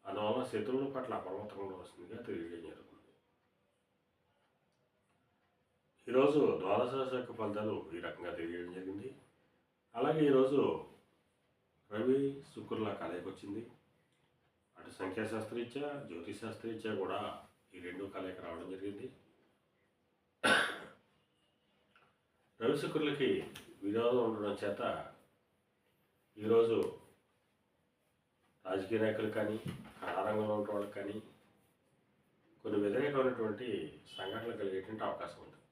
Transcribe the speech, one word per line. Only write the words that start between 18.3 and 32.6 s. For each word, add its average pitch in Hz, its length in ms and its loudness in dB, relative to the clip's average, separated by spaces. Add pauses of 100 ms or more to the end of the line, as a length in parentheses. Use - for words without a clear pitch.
రావడం 85 240 -10
జరిగింది. 104 380 -8 (3500)
రవి 135 160 4
శుక్రులకి 147 520 2 (540)
విరోధం 117 440 4
ఉండడం 104 360 0
చేత - 180 -2 (1600)
ఈరోజు 113 400 6 (1900)
రాజకీయ 95 340 0
నాయకులు 110 380 2
కానీ, 107 200 0 (440)
కళారంగంలో 107 600 0
ఉన్న 104 120 -2
వాళ్ళకి 101 260 -2
కానీ 101 200 -6 (1400)